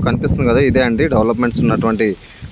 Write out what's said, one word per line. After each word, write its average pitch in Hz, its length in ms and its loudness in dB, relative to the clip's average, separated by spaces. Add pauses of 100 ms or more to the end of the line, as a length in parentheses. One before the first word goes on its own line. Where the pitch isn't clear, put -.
కనిపిస్తుంది 127 440 0
కదా, 120 180 4
ఇదే 127 200 2
అండి 113 160 0 (100)
డెవలప్‌మెంట్స్ 117 500 0
ఉన్నటువంటి, 110 440 0 (440)